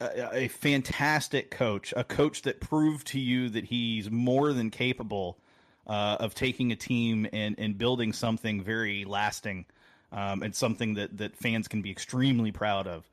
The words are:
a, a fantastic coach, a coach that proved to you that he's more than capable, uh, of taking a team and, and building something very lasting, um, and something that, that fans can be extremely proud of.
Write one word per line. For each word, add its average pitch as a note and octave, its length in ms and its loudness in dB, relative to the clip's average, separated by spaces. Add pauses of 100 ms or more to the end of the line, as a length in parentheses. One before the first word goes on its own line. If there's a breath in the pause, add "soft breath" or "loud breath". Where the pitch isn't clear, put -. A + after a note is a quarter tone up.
a, A#2+ 420 -2
a A#2+ 60 -2
fantastic C#3+ 1000 0
coach, G#2+ 460 0
a A#2+ 80 0
coach - 380 2
that - 180 -2
proved D#3 480 2
to C#3 120 -2
you B2+ 300 2
that A2 140 -2
he's A2+ 480 -2
more B2+ 400 4
than A#2 180 2
capable, G#2 680 -2 (480 soft breath)
uh, G#2 320 0
of A2+ 160 -2
taking B2+ 360 0
a A2 40 0
team A2+ 560 2
and, G#2+ 260 -2
and G#2+ 200 -2
building A#2 340 2
something A2 500 -2
very G2+ 440 -2
lasting, G2+ 600 -2 (460 soft breath)
um, G2+ 320 -2
and G#2+ 100 -4
something A2 420 0
that, G2+ 220 -6
that G#2 200 -6
fans A2+ 320 0
can G#2+ 120 -2
be G2 80 -6
extremely A#2+ 640 2
proud G2 360 0
of. E2 260 -10